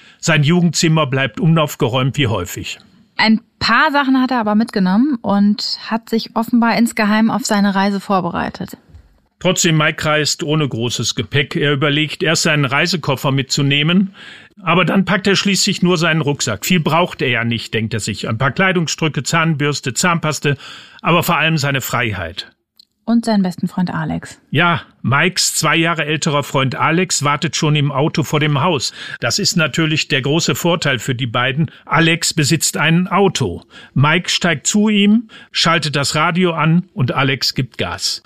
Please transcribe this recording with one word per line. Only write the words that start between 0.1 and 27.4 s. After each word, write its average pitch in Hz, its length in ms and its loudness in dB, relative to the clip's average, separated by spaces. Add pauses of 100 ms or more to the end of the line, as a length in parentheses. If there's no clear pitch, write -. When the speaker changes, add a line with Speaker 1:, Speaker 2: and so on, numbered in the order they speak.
Speaker 1:
Sein 156 240 2
Jugendzimmer 160 640 2
bleibt 135 320 -2
unaufgeräumt 151 800 0
wie 139 80 2
häufig. - 540 -6 (360)
Speaker 2:
Ein 220 240 4 (200)
paar 277 320 2
Sachen 269 280 2
hat 254 120 0
er 247 80 0
aber 208 160 0
mitgenommen 226 640 2
und 202 640 0
hat 226 240 -4
sich 226 240 -2
offenbar 226 420 2
insgeheim 220 540 2
auf - 160 -2
seine 202 300 2
Reise 196 240 0
vorbereitet. 180 760 -4 (640)
Speaker 1:
Trotzdem, 170 380 2
Mike 156 280 2
reist 151 400 0
ohne 151 240 0
großes 117 480 -4
Gepäck. 139 400 -2
Er 147 160 0
überlegt, 147 500 -2
erst 160 220 0
seinen 147 200 2
Reisekoffer 143 680 0
mitzunehmen, 147 800 0 (480)
aber 175 220 2
dann 196 200 2
packt 202 220 -2
er 196 80 4
schließlich 196 480 0
nur 180 160 2
seinen 160 220 0
Rucksack. 135 440 -4
Viel 185 140 2
braucht 165 440 0
er 139 60 0
ja 117 140 0
nicht, 117 320 -4
denkt 110 180 -2
er 117 60 -4
sich. - 300 -6
Ein 113 100 -4
paar 135 140 0
Kleidungsstücke, 165 720 -2
Zahnbürste, 147 680 0
Zahnpaste, 156 640 0 (440)
aber 170 240 2
vor 170 140 0
allem 160 200 0
seine 139 220 -2
Freiheit. 101 720 -6 (520)
Speaker 2:
Und 233 200 2
seinen 208 180 0
besten 180 240 -4
Freund 180 260 -4
Alex. 160 480 -8 (120)
Speaker 1:
Ja, 165 300 2 (200)
Mikes 151 540 0
zwei 156 180 0
Jahre 165 300 0
älterer 147 400 -2
Freund 135 320 -2
Alex 165 480 0
wartet 147 320 -2